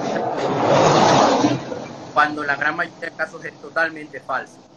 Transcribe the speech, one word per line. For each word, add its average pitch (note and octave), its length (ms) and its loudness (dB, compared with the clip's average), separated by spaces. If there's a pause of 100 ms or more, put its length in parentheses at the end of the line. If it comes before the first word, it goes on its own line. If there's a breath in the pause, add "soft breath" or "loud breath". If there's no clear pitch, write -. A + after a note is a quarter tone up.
(2000)
cuando D3+ 320 2
la C#3+ 120 -2
gran D3+ 200 -2
mayoría E3+ 340 -8
de - 40 -20
casos D#3+ 300 -8
es D3+ 140 -12
totalmente D3+ 640 -6
falso. - 440 -8 (100)